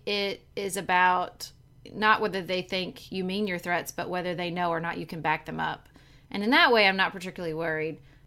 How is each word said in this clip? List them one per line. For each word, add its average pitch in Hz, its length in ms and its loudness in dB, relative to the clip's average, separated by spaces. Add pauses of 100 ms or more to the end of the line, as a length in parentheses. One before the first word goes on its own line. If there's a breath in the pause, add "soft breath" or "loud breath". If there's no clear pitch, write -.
it 202 360 -2 (140)
is 196 220 -4
about 180 720 2 (420)
not 214 300 2
whether 190 220 -2
they 185 180 -2
think - 500 -6
you 190 120 -4
mean 196 240 -2
your 180 100 -4
threats, 175 340 -2
but - 180 -8
whether 180 260 -2
they 175 160 -4
know 175 180 0
or 165 100 0
not 170 200 -6
you 160 80 -8
can 165 140 -10
back 156 260 -2
them 160 120 -8
up. 156 300 -6 (400 soft breath)
And 202 140 -4
in 214 80 2
that 311 200 6
way, 214 160 8
I'm 190 100 4
not 185 140 2
particularly 180 440 -8
worried. 156 420 -4 (300 soft breath)